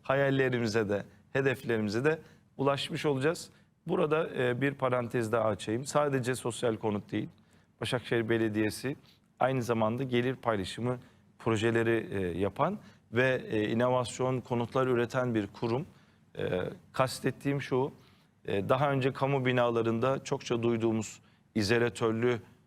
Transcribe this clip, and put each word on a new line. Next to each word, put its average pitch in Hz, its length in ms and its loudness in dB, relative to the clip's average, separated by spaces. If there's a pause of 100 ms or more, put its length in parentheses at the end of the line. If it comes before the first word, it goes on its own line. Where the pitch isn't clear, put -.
hayallerimize 127 840 2
de, 101 160 0 (280)
hedeflerimize 120 720 0
de 160 140 2 (380)
ulaşmış 139 500 -2
olacağız. 143 440 0 (380)
Burada, 156 500 2
e, 123 220 2
bir 139 140 0
parantez 123 580 0
daha 113 120 2
açayım. 110 400 -2
Sadece 135 500 0
sosyal 117 420 -2
konut 104 360 -4
değil, - 160 -2 (520)
Başakşehir 117 480 -2
Belediyesi 113 680 0 (440)
aynı 131 220 0
zamanda 113 400 0
gelir 123 340 0
paylaşımı 113 600 -2 (400)
projeleri, 113 720 2
e, 90 280 -2
yapan 139 400 0 (340)
ve, 127 380 2
e, 107 180 0
inovasyon 127 720 0
konutlar 120 460 -2
üreten 123 480 0
bir 104 120 0
kurum. 120 400 -4 (520)
E, 92 220 -2 (320)
kastettiğim 135 720 -2
şu, 135 300 0 (520)
e, 98 240 -2
daha 135 220 2
önce 131 220 0
kamu 135 340 0
binalarında 120 800 2
çokça 123 380 -2
duyduğumuz 113 580 0 (340)
izolatörlü, 117 840 2 (260)